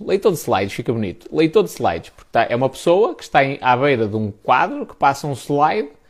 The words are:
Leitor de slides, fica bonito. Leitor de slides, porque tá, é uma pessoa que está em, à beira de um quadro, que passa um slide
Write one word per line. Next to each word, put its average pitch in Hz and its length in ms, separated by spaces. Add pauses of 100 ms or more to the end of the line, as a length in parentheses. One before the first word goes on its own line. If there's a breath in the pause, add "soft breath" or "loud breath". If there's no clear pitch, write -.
Leitor 202 300
de 156 80
slides, 101 340
fica 131 180
bonito. 104 400
Leitor 160 320
de 170 60
slides, 87 400
porque - 220
tá, 113 180
é 117 60
uma 131 140
pessoa 196 460
que - 80
está 143 220
em, 139 160
à 127 160
beira 127 300
de 101 80
um 107 160
quadro, 180 540
que - 100
passa 139 320
um 139 60
slide 147 560 (200 soft breath)